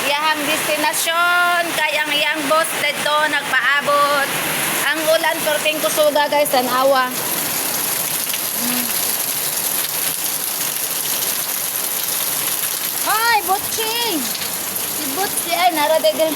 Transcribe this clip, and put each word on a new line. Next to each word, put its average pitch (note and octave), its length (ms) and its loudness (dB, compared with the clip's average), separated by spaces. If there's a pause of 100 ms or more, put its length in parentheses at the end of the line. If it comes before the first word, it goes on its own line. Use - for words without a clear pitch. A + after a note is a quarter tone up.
iyahang D4 400 0
destinasyon. E4 1300 2
Kay D#4 220 0 (100)
ang D4+ 80 -2
iyang D4+ 300 2 (100)
boss D#4+ 160 4 (160)
dito D4 320 0 (160)
nagpaabot. C#4 960 2 (640)
Ang D#4 80 -2 (160)
ulan, D#4+ 220 2 (100)
perting D4+ 320 0
kusuga, D4+ 480 4
guys, D4 240 2
tanawa. B3+ 560 4 (1500)
Hmm. B3 260 -2 (4000)
Hoy, A4 300 2 (100)
Butching! A4 720 -2 (800)
Si D4+ 40 -4 (120)
Butching, F4+ 400 -2
ay, F4 160 4
nara, D#4 320 2
day, D#4 140 6
day. D#4+ 180 2